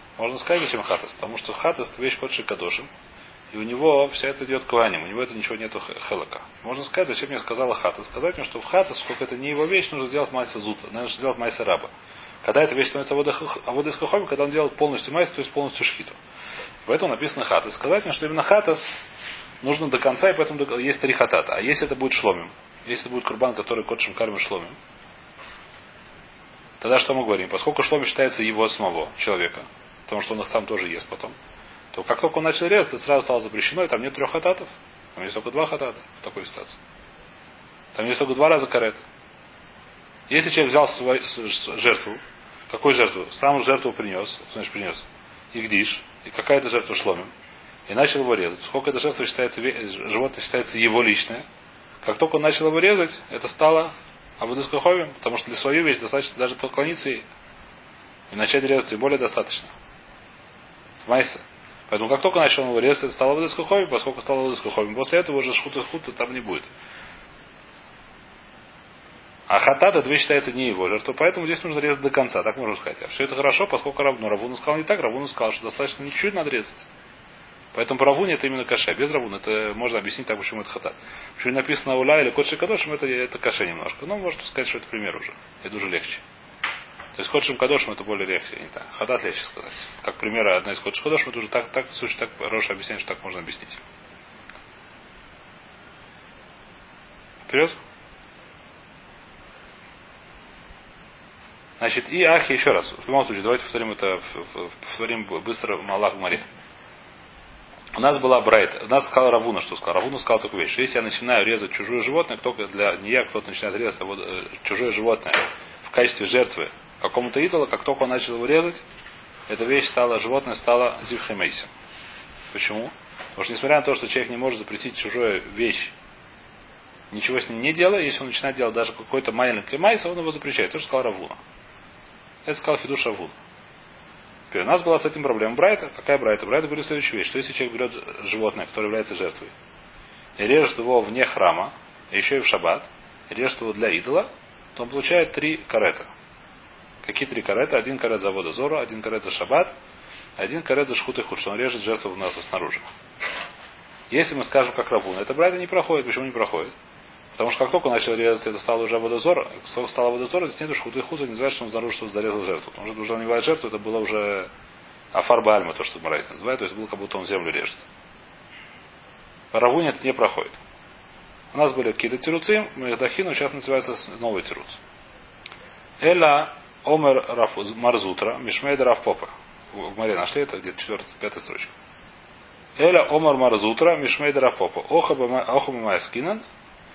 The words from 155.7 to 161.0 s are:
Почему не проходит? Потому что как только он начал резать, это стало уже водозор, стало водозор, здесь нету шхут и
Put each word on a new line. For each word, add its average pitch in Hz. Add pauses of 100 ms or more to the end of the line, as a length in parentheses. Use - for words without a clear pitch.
Почему 127
не 131
проходит? 107 (600)
Потому 117
что -
как 127
только 175
он 120
начал 113
резать, 113
это 107
стало 117
уже 113
водозор, 117 (160)
стало 123
водозор, 127
здесь -
нету 156
шхут 117
и 131